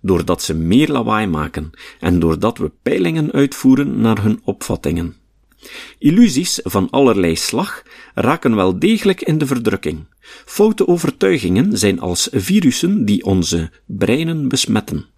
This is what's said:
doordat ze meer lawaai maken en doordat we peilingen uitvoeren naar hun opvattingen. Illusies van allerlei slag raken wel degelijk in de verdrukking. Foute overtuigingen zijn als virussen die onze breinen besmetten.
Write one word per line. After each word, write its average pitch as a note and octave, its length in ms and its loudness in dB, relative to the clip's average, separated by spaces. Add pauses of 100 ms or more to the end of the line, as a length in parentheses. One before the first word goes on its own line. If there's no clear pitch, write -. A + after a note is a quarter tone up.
doordat F2+ 420 0
ze E2 100 -4
meer G2+ 380 2
lawaai G#2+ 360 -2
maken D2+ 420 -6 (300)
en F2 200 2
doordat E2 380 0
we - 140 -4 (100)
peilingen E3 500 0
uitvoeren C#3 720 2
naar A2 220 2
hun G#2+ 200 0
opvattingen. F2 720 -4 (840)
Illusies E3 680 4
van F#2+ 260 0
allerlei G2 460 2
slag - 480 -4 (300)
raken - 420 0
wel F#2+ 240 2
degelijk G3 420 0
in D#3 160 0
de D3+ 80 0
verdrukking. G#2+ 600 -4 (400)
Foute G#3 420 0
overtuigingen F3 920 0
zijn G2+ 220 0
als - 320 -4
virussen F3 760 2
die G2+ 180 0
onze E2+ 480 0 (140)
breinen C#3 600 -2
besmetten. A2 580 -2 (120)